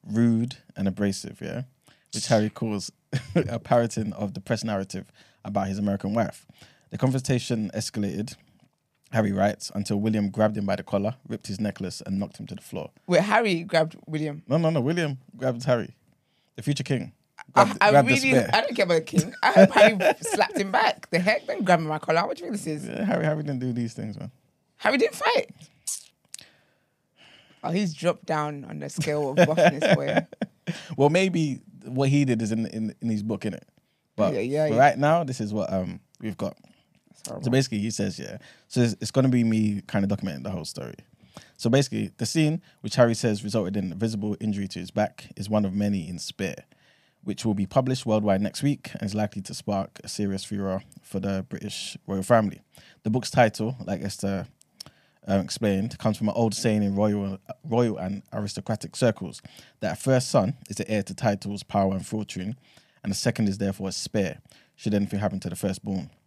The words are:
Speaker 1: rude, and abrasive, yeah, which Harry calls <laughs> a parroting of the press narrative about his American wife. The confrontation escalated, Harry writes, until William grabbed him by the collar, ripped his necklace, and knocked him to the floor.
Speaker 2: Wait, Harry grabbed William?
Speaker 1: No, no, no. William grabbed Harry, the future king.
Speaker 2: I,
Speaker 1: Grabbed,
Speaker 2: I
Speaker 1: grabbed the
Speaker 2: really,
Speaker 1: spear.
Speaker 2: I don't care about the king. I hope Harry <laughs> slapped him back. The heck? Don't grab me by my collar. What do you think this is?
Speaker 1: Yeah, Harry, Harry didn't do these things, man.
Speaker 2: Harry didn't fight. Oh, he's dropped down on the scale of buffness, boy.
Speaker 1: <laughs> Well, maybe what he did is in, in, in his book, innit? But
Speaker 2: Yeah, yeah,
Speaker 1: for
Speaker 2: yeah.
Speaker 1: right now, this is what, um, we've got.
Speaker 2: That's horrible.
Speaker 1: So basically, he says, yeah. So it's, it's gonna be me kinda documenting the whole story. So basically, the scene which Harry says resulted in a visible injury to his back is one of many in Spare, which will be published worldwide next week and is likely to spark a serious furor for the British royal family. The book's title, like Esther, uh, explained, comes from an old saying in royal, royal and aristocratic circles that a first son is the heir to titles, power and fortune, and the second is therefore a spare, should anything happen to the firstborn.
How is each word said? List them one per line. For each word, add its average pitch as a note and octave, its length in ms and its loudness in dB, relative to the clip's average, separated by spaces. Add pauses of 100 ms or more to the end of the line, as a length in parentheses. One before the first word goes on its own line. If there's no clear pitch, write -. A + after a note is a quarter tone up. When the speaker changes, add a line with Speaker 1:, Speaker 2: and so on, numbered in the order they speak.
Speaker 1:
rude, A#2 520 2 (200)
and G2 120 0
abrasive, G2 520 -4
yeah, A#2 220 -6 (500)
which - 140 -6
Harry G#2+ 240 4
calls G#2 400 -6 (220)
<laughs> - 240 -6
a A#2+ 240 0
parroting A2+ 540 2
of G2+ 200 -6
the - 60 -8
press A2 240 -4
narrative G2 480 -6 (320)
about G2+ 240 -2
his G2 100 -4
American G2+ 360 0
wife. - 320 -2 (440)
The - 80 -8
confrontation B2+ 800 0
escalated, G2+ 580 -4 (760)
Harry G#2+ 180 2
writes, G2 420 0
until G2+ 280 -2
William G#2+ 300 2
grabbed G#2+ 260 2
him G2+ 100 -4
by G2 80 0
the - 80 -6
collar, G2+ 320 -2 (140)
ripped - 180 -10
his G2+ 140 -6
necklace, G2 440 -4
and F#2+ 140 -4
knocked - 220 -8
him G#2 80 -12
to - 80 -12
the - 60 -16
floor. - 280 -10 (160)
Speaker 2:
Wait, F3+ 160 6
Harry G#3 400 2
grabbed D#3+ 320 0 (140)
William? D3+ 400 -6
Speaker 1:
No, C#3+ 80 2
no, E3 140 4
no. D#3+ 100 2
William D3 380 0 (180)
grabbed B2 280 -2
Harry, B2 300 2 (600)
the B2 60 -12
future C#3+ 200 0
king. - 300 -4 (420)
Speaker 2:
I, G3+ 100 8
Speaker 1:
Grabbed, G3+ 180 0
Speaker 2:
I G#3 80 8
Speaker 1:
grabbed A#3+ 180 8
the - 60 6
Speaker 2:
really, - 60 2 (100)
Speaker 1:
spear. B2 220 4
Speaker 2:
I - 80 4
don't F#4+ 140 -4
care G#3 120 2
about F3 80 2
the D#3+ 80 4
king. - 400 0
I - 100 4
hope F#3+ 180 10
Harry G#3 280 8 (180)
<laughs> - 40 -20
slapped F4+ 380 0
him G3 140 -2
back. - 380 0
The E3 100 2
heck? G3+ 260 0
Don't D#4+ 180 -4
grab F3+ 160 6
me D#3+ 60 -2
by D#3 40 -4
my D#3 80 -2
collar. E3 280 2
What - 100 -6
do F4 80 -14
you E4 60 -8
think G3+ 140 -6
this D3+ 180 -6
is? - 60 -10
Speaker 1:
Yeah, A#1 160 -4
Harry, F3 200 0
Harry D#3 180 0
didn't C#3+ 180 -4
do B2+ 120 -2
these A#2 220 -4
things, G#2+ 240 -8
man. - 120 -12 (480)
Speaker 2:
Harry C4 200 2
didn't A#4 160 0
fight. - 360 -2 (2000)
Oh, - 80 -4
he's F3 240 0
dropped F3+ 320 -2
down D3+ 380 -4
on G#2 140 -10
the C#3+ 100 -8
scale D3 420 -2
of D3 60 -2 (100)
buffness, D#3 480 4
boy. C#3+ 380 0
Speaker 1:
<laughs> - 40 -20 (600)
Well, C#3+ 140 6
maybe F3 500 2 (240)
what C3+ 240 0
he C#3+ 160 4
did A#2 180 2
is G#2 80 -2
in, A2+ 160 -2
in, A2 340 -6
in A#2 80 -4
his G#2+ 140 0
book, G#2+ 200 -4
innit? G#2 200 -6 (540)
But G#2 180 2
Speaker 2:
Yeah, F#2+ 60 0
yeah, C#3+ 280 0
Speaker 1:
for A2+ 60 2
Speaker 2:
yeah. A#2+ 60 4
Speaker 1:
right C#3 180 8
now, D#3 240 4
this C3 180 -6
is G#2+ 140 -4
what, G#2 180 -2
um, F#2 280 -4 (200)
we've G#2+ 160 -8
got. - 200 -6 (520)
Speaker 2:
That's - 200 -20
horrible. - 160 -10
Speaker 1:
So B2+ 80 0
basically, B2+ 260 2
he G#2+ 140 -2
says, G2 260 -4
yeah. - 200 -10 (280)
So - 140 0
it's, A#2 200 4
it's A2 120 -6
gonna C3 160 4
be B2 160 4
me G#2+ 420 2
kinda G2 220 0
documenting F#2+ 340 -4
the F#2 80 -6
whole E2+ 140 -6
story. - 320 -12 (600)
So A#2 140 -2
basically, A2 460 2
the A2+ 100 -4
scene D#3+ 340 0 (200)
which - 160 -6
Harry A#2 180 6
says A2 300 -2
resulted G2+ 320 -2
in F#2 160 -4
a - 20 -10
visible G#2+ 460 -4
injury G2+ 280 -2
to F2+ 120 -10
his F#2 100 -10
back - 460 -4
is G2 120 -8
one G#2+ 160 2
of F#2+ 80 -2
many G2+ 360 -2
in F2+ 100 -10
Spare, - 460 -8 (600)
which G2+ 180 -6
will G#2+ 100 0
be G2 120 -2
published B2+ 400 0
worldwide G#2 340 2
next - 220 -4
week C#3+ 320 -2
and - 80 -8
is G2+ 120 -6
likely G#2 280 -4
to - 100 -12
spark - 520 -6
a - 40 -14
serious G2 360 -4
furor G2 360 -4 (220)
for - 160 -8
the F#2+ 300 -4
British - 480 -10 (100)
royal F#2+ 160 -4
family. A2 380 4 (420)
The A2 80 -2
book's A#2+ 200 0
title, A#2 540 4
like F#2+ 160 -4
Esther, G2 460 -4 (840)
uh, G2 140 4
explained, G2+ 560 -2
comes G#2+ 180 0
from A2 120 -2
an - 80 -2
old A2+ 180 2
saying G#2+ 300 2
in G2+ 100 0
royal, G2+ 440 0 (260)
royal A2+ 340 2
and G2 240 -6 (100)
aristocratic G#2+ 600 -6
circles G#2 480 0 (380)
that E2 140 -4
a - 60 -12
first C3 300 2
son A2 240 2 (160)
is - 60 -8
the - 120 -6
heir G#2+ 140 0
to F#2+ 120 -8
titles, G2+ 500 -4
power G2 300 0
and F#2 120 -6
fortune, G#2+ 500 -8 (460)
and G2+ 80 -6
the G2 60 -4
second A2+ 320 0
is G2 100 -2
therefore G2 300 -4
a F#2 40 -6
spare, - 460 -4 (380)
should G#2 180 -2
anything G2+ 240 0
happen G2 220 -2
to F2 100 -6
the E2+ 60 -8
firstborn. F#2+ 540 -6 (160)